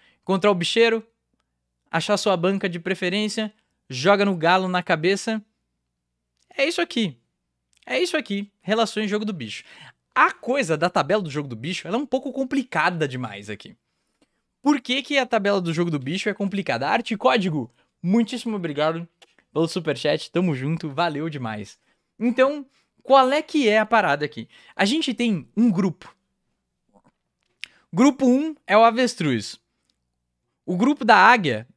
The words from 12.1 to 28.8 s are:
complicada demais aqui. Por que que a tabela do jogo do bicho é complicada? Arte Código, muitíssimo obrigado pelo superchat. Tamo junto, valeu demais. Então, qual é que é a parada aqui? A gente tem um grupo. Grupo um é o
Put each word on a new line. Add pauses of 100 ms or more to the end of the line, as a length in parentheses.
complicada
demais
aqui. (840)
Por
que
que
a
tabela
do
jogo
do
bicho
é
complicada?
Arte
Código, (300)
muitíssimo
obrigado (440)
pelo
superchat.
Tamo
junto,
valeu
demais. (400)
Então, (360)
qual
é
que
é
a
parada
aqui? (260)
A
gente
tem
um
grupo. (1800)
Grupo
um (100)
é
o